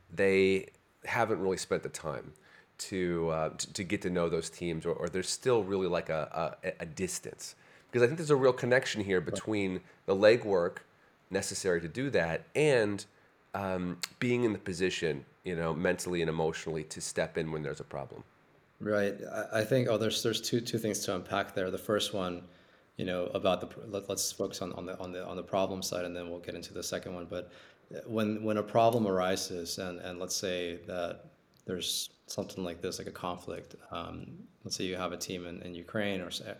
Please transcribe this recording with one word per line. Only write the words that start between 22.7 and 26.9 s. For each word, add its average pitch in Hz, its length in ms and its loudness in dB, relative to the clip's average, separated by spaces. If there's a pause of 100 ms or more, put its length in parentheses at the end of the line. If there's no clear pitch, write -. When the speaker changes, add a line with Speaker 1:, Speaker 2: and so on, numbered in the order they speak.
Speaker 2:
you - 80 -4
know, 90 300 0
about 92 260 4
the 87 60 -6
pr-, - 200 -14
let, 98 220 -6
let's - 240 -2
focus 95 300 -4
on, 92 100 -4
on 90 140 -8
the, 90 120 -8
on 92 140 -8
the, 90 100 -8
on 90 140 -8
the 90 60 -6
problem 95 400 0
side, 90 240 -4
and 87 100 -8
then 87 140 -6
we'll 87 100 -8
get 87 140 -10
into 85 180 -12
the 90 100 -8
second 92 320 -6